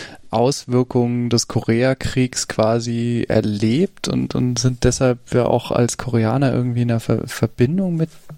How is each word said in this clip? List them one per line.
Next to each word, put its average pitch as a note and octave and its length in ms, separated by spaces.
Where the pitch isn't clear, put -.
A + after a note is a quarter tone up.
Auswirkungen B2 1000
des A#2 200
Koreakriegs B2 1000
quasi A#2 800
erlebt A2 800
und, B2+ 260
und B2 260
sind B2+ 260
deshalb B2 480
ja B2 100
auch - 280
als A#2+ 260
Koreaner A#2+ 560
irgendwie A#2+ 300
in A#2+ 80
einer A#2 100
Ver-, - 260
Verbindung E3 720
mit D#3+ 120